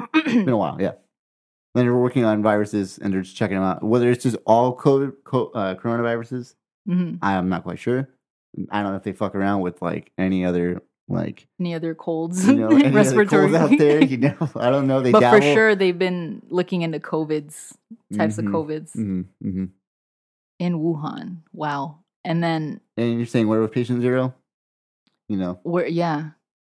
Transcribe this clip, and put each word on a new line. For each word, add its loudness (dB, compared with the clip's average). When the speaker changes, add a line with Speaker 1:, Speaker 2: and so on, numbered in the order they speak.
Speaker 1:
<clears throat> -16
Speaker 2:
Been 2
a 4
while, -2
yeah. -2
Then 2
they're 2
working 2
on 0
viruses 0
and -4
they're -2
just -10
checking -2
them 0
out. -4
Whether 2
it's -2
just -2
all 4
covid, 2
co-, -2
uh, -4
coronaviruses, -6
Speaker 1:
Mm-hmm. -2
Speaker 2:
I 0
am 0
not -4
quite -10
sure. -4
I -4
don't -4
know -6
if -10
they -6
fuck -6
around -2
with, -6
like, -6
any 0
other, -2
like, -6
Speaker 1:
Any -6
other -6
colds? -4
Speaker 2:
you 6
know, 0
Speaker 1:
<laughs> 6
Speaker 2:
any 6
other 2
Speaker 1:
Respiratory. 4
Speaker 2:
colds 2
out 6
there, 6
you 2
know? 2
<laughs> -4
I 2
don't 2
know. 2
They 4
Speaker 1:
But 10
for 8
Speaker 2:
dabble. 4
Speaker 1:
sure, 4
they've 0
been -4
looking -2
into -4
covids, -6
types 0
Speaker 2:
Mm-hmm. -2
Speaker 1:
of -2
covids -10
Speaker 2:
Mm-hmm. -4
Mm-hmm. -4
Speaker 1:
in -2
Wuhan. -6
Wow. -6
And -2
then -4
Speaker 2:
And 0
you're -2
saying, 0
"Where 2
was 0
patient -2
zero?" 0
You -4
know? -4
Speaker 1:
Where, -2
yeah. -4